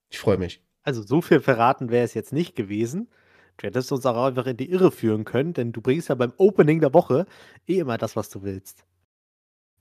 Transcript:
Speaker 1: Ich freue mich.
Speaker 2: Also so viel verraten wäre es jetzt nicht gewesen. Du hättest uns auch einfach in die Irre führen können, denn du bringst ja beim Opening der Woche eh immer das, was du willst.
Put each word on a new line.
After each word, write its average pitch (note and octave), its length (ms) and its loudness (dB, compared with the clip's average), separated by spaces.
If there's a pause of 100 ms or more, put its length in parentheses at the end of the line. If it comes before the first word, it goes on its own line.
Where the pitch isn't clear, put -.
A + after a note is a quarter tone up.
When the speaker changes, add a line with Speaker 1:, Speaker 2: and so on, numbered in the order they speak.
Speaker 1:
Ich - 100 -16
freue G2 180 0
mich. F2 240 -8 (220)
Speaker 2:
Also B2 180 -6
so B2 200 0
viel D#3 180 4
verraten A#2+ 500 2
wäre A#2+ 140 2
es A2+ 100 -4
jetzt A2+ 200 -8
nicht E3+ 240 -4
gewesen. A#2 500 -4 (500)
Du - 100 -10
hättest B2+ 260 -4
uns C3 120 -2
auch A#2 220 0
einfach B2 200 -4
in B2 100 -4
die C3 120 -8
Irre D3 220 4
führen A2 320 -2
können, D3+ 300 -2
denn A#2+ 180 -4
du A2+ 100 -10
bringst D3+ 280 0
ja C#3 60 -2
beim A#2+ 220 -2
Opening E3 440 4
der C#3 120 2
Woche E3 320 4 (420)
eh F#3 120 0
immer A#2+ 180 -2
das, G#2+ 200 -6
was G#2 120 -6
du G2 140 -16
willst. F#2+ 400 -12 (960)